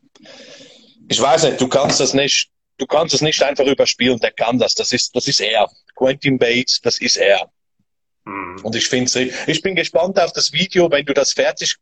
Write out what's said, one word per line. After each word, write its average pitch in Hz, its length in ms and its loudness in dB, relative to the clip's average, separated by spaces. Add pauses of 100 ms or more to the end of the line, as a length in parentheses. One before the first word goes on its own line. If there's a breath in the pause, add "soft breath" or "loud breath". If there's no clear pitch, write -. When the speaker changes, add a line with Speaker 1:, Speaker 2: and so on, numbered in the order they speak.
(1080 loud breath)
Speaker 1:
ich - 120 -2
weiß 156 220 2
nicht, 135 180 2
du 127 60 0
kannst 139 320 2
das 135 160 0
nicht, 139 360 0 (280)
du 135 80 -6
kannst 156 280 0
das - 60 0
nicht 151 220 0
einfach 139 240 0
überspielen, 127 540 0
der 113 100 0
kann 117 300 -2
das, 107 160 0
das 214 160 -4
ist, - 240 -2
das 123 100 -4
ist 139 140 -2
er. 104 280 0 (280)
Quentin 135 420 0
Bates, 123 440 0
das - 180 -2
ist - 160 0
er. 92 340 2 (760)
Speaker 2:
Mhm. 95 380 -12
Speaker 1:
Und 110 140 -4
ich 107 100 0
find's 127 300 0
ri-, 127 160 -2 (160 loud breath)
ich 156 140 -2
bin 190 120 -2
gespannt 175 460 0
auf 170 120 2
das - 200 -2
Video, 175 380 2
wenn 143 140 2
du 139 80 -2
das 135 200 2
fertig, 156 500 -2